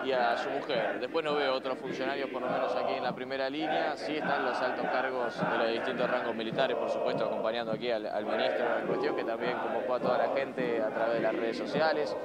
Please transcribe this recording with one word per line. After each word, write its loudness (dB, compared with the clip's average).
y 0
a 4
su -2
mujer. 0
Después -2
no 0
veo 2
otros -2
funcionarios, -2
por -4
lo -2
menos 0
aquí 0
en -4
la -2
primera -2
línea. 0
Sí -4
están 0
los 0
altos 0
cargos 0
de 0
los 2
distintos 0
rangos 0
militares, 2
por -2
supuesto, 0
acompañando 0
aquí -2
al, 0
al -2
ministro 2
en -4
cuestión, 0
que -2
también -2
convocó 0
a 2
toda 2
la 2
gente 0
a 2
través 2
de 2
las 2
redes 0
sociales. 0